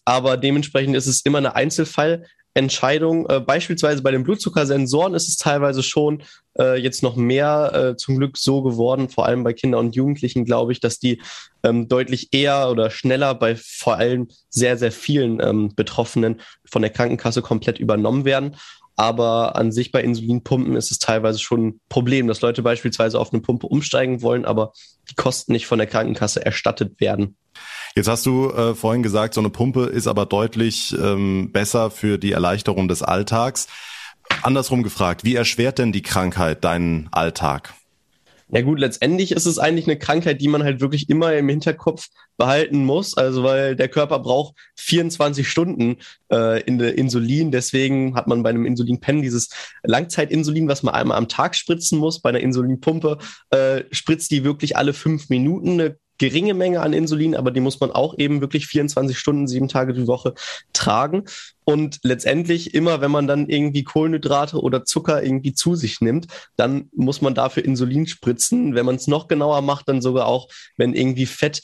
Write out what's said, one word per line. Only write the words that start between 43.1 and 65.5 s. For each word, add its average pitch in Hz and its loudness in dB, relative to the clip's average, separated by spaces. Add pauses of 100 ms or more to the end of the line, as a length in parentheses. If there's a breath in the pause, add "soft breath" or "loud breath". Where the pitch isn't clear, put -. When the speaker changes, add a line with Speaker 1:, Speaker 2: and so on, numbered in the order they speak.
Speaker 1:
also 131 0
weil 135 2
der 131 0
Körper 147 0
braucht 127 -2 (180 soft breath)
vierundzwanzig 151 0
Stunden, 123 0 (340 loud breath)
äh, 113 2
in 127 0
der 117 0
Insulin, 131 0
deswegen 131 0
hat 117 -2
man 120 0
bei 113 2
einem 117 0
Insulinpen 123 0
dieses 120 -2 (340 loud breath)
Langzeitinsulin, 151 0
was 143 0
man 117 0
einmal 123 0
am 117 0
Tag 170 -2
spritzen 170 -2
muss, 165 -2
bei - -2
einer 120 0
Insulinpumpe, 131 0 (320 loud breath)
äh, 135 2
spritzt - -2
die 143 2
wirklich 143 -2
alle 143 0
fünf 156 -4
Minuten 170 0
eine 151 -2 (220)
geringe 165 0
Menge 180 0
an 156 0
Insulin, 156 0
aber 127 0
die 127 0
muss 135 0
man 131 0
auch 143 0
eben 143 0
wirklich 143 -4
vierundzwanzig 139 0
Stunden, 143 0
sieben 131 0
Tage 131 0
die 123 -2
Woche 123 0 (400 loud breath)
tragen. 151 0 (400 loud breath)
Und 151 0
letztendlich 165 0
immer, 165 2
wenn 143 0
man 147 2
dann 143 0
irgendwie 143 0
Kohlenhydrate 156 0
oder 127 0
Zucker 156 0
irgendwie 135 -2